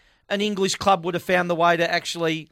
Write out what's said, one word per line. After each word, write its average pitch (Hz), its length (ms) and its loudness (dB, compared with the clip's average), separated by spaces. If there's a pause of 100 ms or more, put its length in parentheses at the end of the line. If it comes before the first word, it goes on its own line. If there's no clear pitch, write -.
(280)
an 196 120 -2
English 196 360 0
club 185 280 0
would 175 100 -4
have 170 80 -4
found 180 280 0
the 175 60 2
way 170 200 4
to 170 120 0
actually 165 640 -4